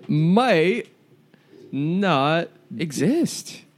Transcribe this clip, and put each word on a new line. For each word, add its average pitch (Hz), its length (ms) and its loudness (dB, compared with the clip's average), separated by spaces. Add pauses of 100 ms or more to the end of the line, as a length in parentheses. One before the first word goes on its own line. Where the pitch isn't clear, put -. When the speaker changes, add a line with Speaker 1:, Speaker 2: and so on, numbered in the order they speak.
Speaker 1:
might 185 800 2 (840)
not 160 760 0 (280)
Speaker 2:
Exist. 175 840 -2 (160)